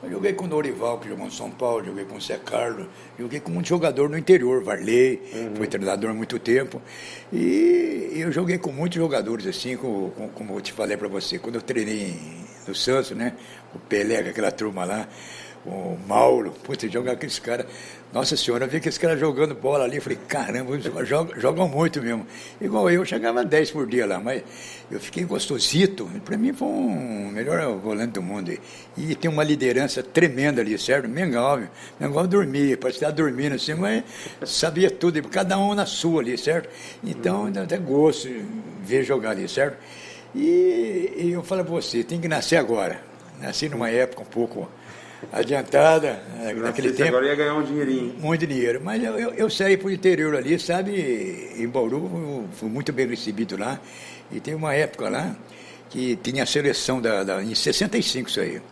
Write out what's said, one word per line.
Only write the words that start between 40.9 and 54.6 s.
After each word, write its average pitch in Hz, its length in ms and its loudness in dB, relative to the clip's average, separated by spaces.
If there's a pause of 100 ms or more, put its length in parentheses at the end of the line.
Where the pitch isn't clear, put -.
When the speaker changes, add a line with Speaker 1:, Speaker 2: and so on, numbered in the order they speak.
Speaker 1:
e 175 160 2
eu 170 100 -2
falo 185 200 0
pra 160 100 -4
você, 120 300 0
tem 165 160 -2
que 165 80 -2
nascer 156 300 2
agora. 107 440 2 (380)
Nasci - 300 -4
numa 117 200 -2
época 123 340 2
um - 20 -12
pouco 113 420 -2 (680)
adiantada, 143 880 4 (100)
Speaker 2:
Se 117 220 -6
Speaker 1:
naquele 110 80 -4
Speaker 2:
nascesse 120 320 0
Speaker 1:
tempo. 160 160 4
Speaker 2:
agora, 160 180 4
ia 143 80 4
ganhar 147 200 2
um 151 80 2
dinheirinho. 131 560 0
Speaker 1:
Muito 160 280 0
dinheiro. 127 360 0
Mas 220 200 -2
eu, 220 160 -2
eu, 233 140 -2
eu 220 160 2
saí 196 280 4
pro 196 140 -2
interior 175 440 4
ali, 139 240 2
sabe? 156 960 -2
Em 117 100 -2
Bauru, 123 300 0
eu 151 560 -6
fui 110 160 -6
muito 139 240 -4
bem 127 140 0
recebido 107 500 -4
lá. 123 220 -6 (520)
E 113 80 -8
tem 151 160 -8
uma 156 180 -2